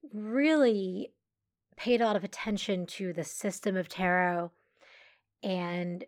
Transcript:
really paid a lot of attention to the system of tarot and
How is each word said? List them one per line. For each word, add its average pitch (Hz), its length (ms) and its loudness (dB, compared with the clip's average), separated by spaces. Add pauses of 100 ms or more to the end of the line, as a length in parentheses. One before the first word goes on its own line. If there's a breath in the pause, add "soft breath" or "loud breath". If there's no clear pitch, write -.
(120)
really 220 1000 2 (640)
paid 233 240 2
a 233 40 4
lot 214 120 2
of 185 80 -2
attention 196 640 -2
to 180 260 -6
the 165 120 -4
system - 520 -4
of 180 120 -2
tarot 180 640 0 (920 soft breath)
and 175 640 -4